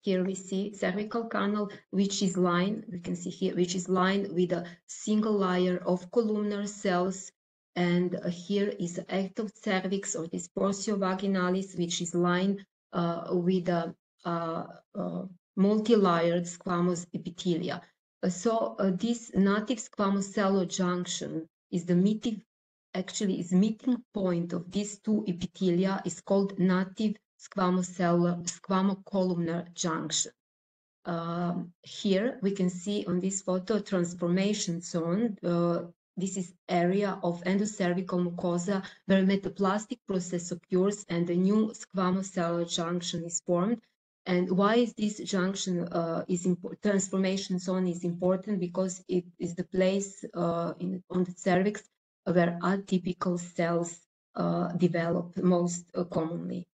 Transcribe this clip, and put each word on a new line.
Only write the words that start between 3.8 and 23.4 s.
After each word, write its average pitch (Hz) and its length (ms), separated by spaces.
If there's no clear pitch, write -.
lined 190 420
with 175 220
a 170 120
single 214 520
layer 180 480
of 180 260
columnar 208 540
cells. 185 640
And, 175 400
uh, - 140
here 202 400
is 170 180
ectocervix 196 1040
or 160 120
this 175 200
portio 196 500
vaginalis, 190 800
which 175 240
is 175 140
lined, 180 480
uh, 170 380
with 180 360
a, 170 260
uh, 170 440
uh, 175 280
multi-layered 190 880
squamous 175 680
epithelia. 175 680
Uh, 185 60
so, 226 500
uh, 196 160
this 233 400
native 208 440
squamous 196 520
cellular 196 340
junction 175 840
is 175 140
the 175 120
meeting, 214 460
actually 185 480